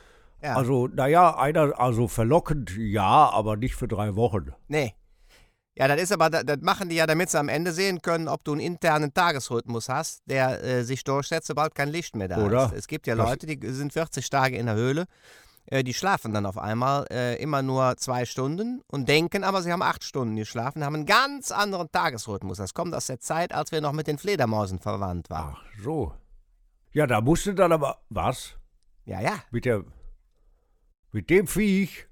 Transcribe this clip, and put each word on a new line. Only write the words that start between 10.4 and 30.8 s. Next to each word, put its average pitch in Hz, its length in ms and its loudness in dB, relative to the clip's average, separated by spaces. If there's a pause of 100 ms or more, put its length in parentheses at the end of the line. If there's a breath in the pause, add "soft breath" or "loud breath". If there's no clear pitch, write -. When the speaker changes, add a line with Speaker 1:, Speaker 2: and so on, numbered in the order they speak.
Speaker 1:
äh, 127 180 0
sich 123 220 -6
durchsetzt, 139 420 -2
sobald 151 300 -2
kein 143 140 -2
Licht 165 260 -8
mehr 98 100 -4
da 92 180 0
Speaker 2:
Oder? 117 220 4
Speaker 1:
ist. 104 60 -2
Es - 160 -10
gibt - 180 -8
ja 117 80 0
Speaker 2:
Das 113 160 2
Speaker 1:
Leute, 135 160 -4
die 151 100 -6 (140)
sind 139 220 -6
vierzig 160 380 -4
Tage 131 260 2
in 120 100 -2
der 110 80 2
Höhle, 135 300 2 (640 soft breath)
äh, 131 180 0
die 123 100 -4
schlafen 175 400 -2
dann 104 100 2
auf 98 140 -4
einmal, 123 540 0
äh, 123 280 -2
immer 139 220 -2
nur 131 360 2
zwei 123 260 -2
Stunden 185 640 -6
und 139 200 -4
denken 170 360 2
aber, 190 180 0
sie 170 100 -4
haben 175 100 -2
acht - 200 0
Stunden 120 320 -4
geschlafen, 120 500 -4
haben 147 120 -4
einen 151 100 -4
ganz 262 460 2
anderen 190 400 -2
Tagesrhythmus. 110 680 -4
Das 95 160 -8
kommt 170 220 -4
aus - 100 -6
der 131 140 -8
Zeit, 165 340 -4
als 151 160 -4
wir 156 100 -2
noch 147 120 -2
mit 156 160 -4
den 147 100 -2
Fledermausen 110 640 0
verwandt 98 500 -4
waren. 80 260 -6
Speaker 2:
Ach - 60 -20 (220)
so. 135 280 -4 (800)
Ja, 151 160 4
da 117 140 4
musste 165 340 2
dann 175 160 6
aber, 143 300 2 (100)
was? 104 460 -2 (500)
Speaker 1:
Ja, 95 140 -8
ja. 170 140 -2 (180)
Speaker 2:
Mit 117 140 -4
der, 107 180 0 (1300)